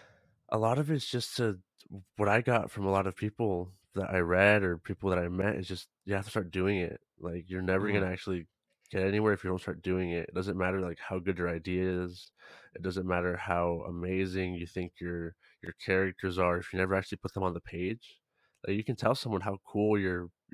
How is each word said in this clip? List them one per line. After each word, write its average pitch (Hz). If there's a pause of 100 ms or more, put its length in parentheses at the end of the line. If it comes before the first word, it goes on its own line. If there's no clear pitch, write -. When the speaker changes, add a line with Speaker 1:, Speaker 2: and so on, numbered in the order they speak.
(500)
Speaker 1:
a 113
lot 113
of 147
it's 143
just -
to, 107 (560)
what 104
I 110
got 117
from 98
a 98
lot 98
of 95
people 95 (200)
that 98
I 95
read 98
or 87
people 98
that 90
I 87
met 95
is 92
just, 92 (180)
you 98
have 95
to 101
start 92
doing 95
it. 87 (180)
Like, 87
you're 92
never 95
Speaker 2:
Mm-hmm. -
Speaker 1:
gonna 98
actually 92 (440)
get 95
anywhere 104
if -
you 92
don't 92
start 82
doing 92
it. 85
It -
doesn't 92
matter, 92
like, 87
how -
good 87
your 87
idea 90 (200)
is. 90 (420)
It -
doesn't 92
matter 90
how 87
amazing 90
you 87
think 90
your, 85 (260)
your 87 (100)
characters 95
are 87
if -
you 92
never 92
actually 95
put -
them 98
on 90
the 85
page. 95 (460)
Like, 98
you 107
can 120
tell 117
someone 110
how 98
cool 107
your, 90 (240)